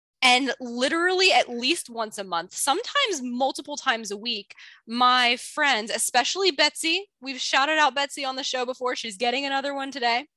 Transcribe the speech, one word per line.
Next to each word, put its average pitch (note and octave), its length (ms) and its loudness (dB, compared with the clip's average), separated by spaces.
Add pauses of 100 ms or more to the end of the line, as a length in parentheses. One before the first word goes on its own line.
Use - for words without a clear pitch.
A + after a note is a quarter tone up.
(200)
And B3 400 4
literally E4 720 2
at A#3+ 160 4
least A#3+ 420 -4
once A3+ 280 -6
a G3+ 60 -6
month, F3+ 300 -6
sometimes G4+ 680 0
multiple C4+ 540 -4
times A3+ 340 -4
a G3+ 60 -6
week, G#3+ 400 -8 (280)
my B3 520 4
friends, A#3+ 560 0
especially C4+ 580 2
Betsy, D#4+ 580 0 (120)
we've B3+ 200 -10
shouted D4+ 380 2
out D4 160 4
Betsy C#4+ 300 -4
on C4 100 -4
the C4+ 80 -6
show B3+ 240 -2
before, B3 300 -4
she's A3 200 -8
getting A#3+ 280 0
another C#4 280 -2
one C4+ 200 -6
today, A#3+ 340 0 (100)